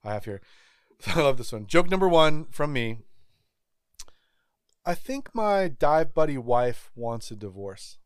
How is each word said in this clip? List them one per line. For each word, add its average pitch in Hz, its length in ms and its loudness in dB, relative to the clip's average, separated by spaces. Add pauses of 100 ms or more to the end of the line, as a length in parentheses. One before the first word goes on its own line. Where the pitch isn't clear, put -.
I 107 100 -8
have 101 120 -6
here. 101 200 -10
<laughs> - 560 -20
So - 140 -6
I 160 80 2
love 135 140 4
this 117 160 -4
one. 107 140 -10
Joke 170 220 6
number 190 180 2
one 156 440 4
from 147 220 -2
me. 117 260 -2 (1900)
"I 175 100 -2
think - 380 -8
my 202 340 0
dive 156 460 2
buddy 147 240 2
wife 120 580 0
wants 117 360 -6
a 110 40 -12
divorce. 98 720 -14